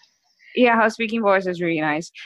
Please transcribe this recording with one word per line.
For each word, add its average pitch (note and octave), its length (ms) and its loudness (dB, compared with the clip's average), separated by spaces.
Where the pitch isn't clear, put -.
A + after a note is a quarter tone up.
Yeah, A#3 240 4
her A3 120 2
speaking A3+ 320 -4
voice F#3+ 240 2
is F3 120 -6
really E3 220 -2
nice. D#3 300 -4